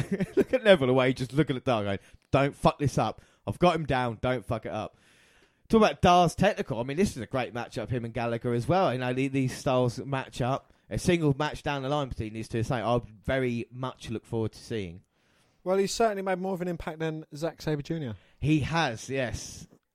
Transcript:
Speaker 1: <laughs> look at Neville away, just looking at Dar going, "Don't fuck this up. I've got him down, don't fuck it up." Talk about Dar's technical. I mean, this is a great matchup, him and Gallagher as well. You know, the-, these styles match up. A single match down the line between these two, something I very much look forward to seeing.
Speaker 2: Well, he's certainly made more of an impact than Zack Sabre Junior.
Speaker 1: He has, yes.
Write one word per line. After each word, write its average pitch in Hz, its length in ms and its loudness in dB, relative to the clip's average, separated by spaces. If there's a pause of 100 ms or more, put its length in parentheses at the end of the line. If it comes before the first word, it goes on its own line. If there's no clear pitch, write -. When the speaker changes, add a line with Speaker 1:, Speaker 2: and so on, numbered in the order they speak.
(180)
Speaker 1:
<laughs> - 180 -4
look - 180 2
at 254 120 2
Neville 151 240 8
away, 131 240 6
just 127 200 -8
looking 143 220 2
at 123 80 -8
Dar 110 220 0
going, 101 140 -2 (320)
"Don't 139 220 2
fuck - 240 2
this 143 200 -2
up. 113 240 -2 (260)
I've 101 100 -6
got 175 200 6
him 160 80 -6
down, 127 360 -2
don't 127 240 -2
fuck 113 200 -6
it 82 80 -8
up." 101 240 -8 (720)
Talk 220 120 6
about 151 200 4
Dar's 175 340 6
technical. 185 460 0
I - 20 -2
mean, 139 140 -6
this 202 180 2
is 117 60 -8
a 104 40 -8
great 113 280 -4
matchup, 117 360 -8
him 123 140 -4
and 117 100 -10
Gallagher 117 400 -2
as 117 140 0
well. 170 240 4
You 127 80 -4
know, 127 140 -2
the-, 131 160 0
these 135 260 0
styles 127 440 0
match 131 420 -6
up. 127 320 -4 (180)
A 107 60 -4
single 160 400 2
match 147 240 -4
down 143 220 -4
the 131 60 -4
line 143 200 -2
between 110 240 -8
these 113 160 -8
two, 113 140 -2
something 117 200 -4
I 120 160 2 (240)
very 127 480 -2
much 127 380 -10
look 110 160 -8
forward 113 280 -4
to - 60 -20
seeing. 95 420 -8 (640)
Speaker 2:
Well, 185 140 0
he's 196 160 0
certainly 208 300 0
made 185 160 -2
more 190 160 -4
of 170 80 -4
an 180 40 -4
impact 170 300 -6
than 160 280 -4 (100)
Zack 156 260 -6
Sabre 151 220 -2
Junior. 139 320 -6 (240)
Speaker 1:
He 151 220 2
has, 123 480 -2
yes. - 580 -6 (280)